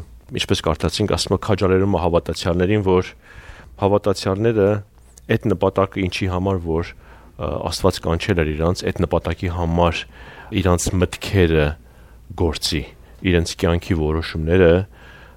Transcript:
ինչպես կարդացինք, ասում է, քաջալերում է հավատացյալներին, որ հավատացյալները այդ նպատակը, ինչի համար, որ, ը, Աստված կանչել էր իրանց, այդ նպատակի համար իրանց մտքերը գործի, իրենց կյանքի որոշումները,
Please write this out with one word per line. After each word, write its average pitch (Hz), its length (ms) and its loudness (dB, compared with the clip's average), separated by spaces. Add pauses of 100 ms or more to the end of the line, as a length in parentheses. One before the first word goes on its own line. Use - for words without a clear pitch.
(320)
ինչպես - 340 -2
կարդացինք, 87 480 -2
ասում 90 220 -2
է, - 60 0
քաջալերում 95 520 2
է 82 80 0
հավատացյալներին, 90 840 0
որ 92 260 2 (640)
հավատացյալները 101 920 2 (560)
այդ - 300 0
նպատակը, 95 520 0
ինչի 92 240 -4
համար, 92 320 -2
որ, 82 280 -2
ը, - 600 -12 (100)
Աստված - 400 -2
կանչել 85 400 0
էր 76 100 0
իրանց, 82 340 -2
այդ 95 200 -2
նպատակի 85 480 -2
համար 85 500 0 (480)
իրանց 92 400 0
մտքերը 85 760 2 (640)
գործի, 80 520 -4 (380)
իրենց 87 340 2
կյանքի 85 460 0
որոշումները, 80 720 2 (640)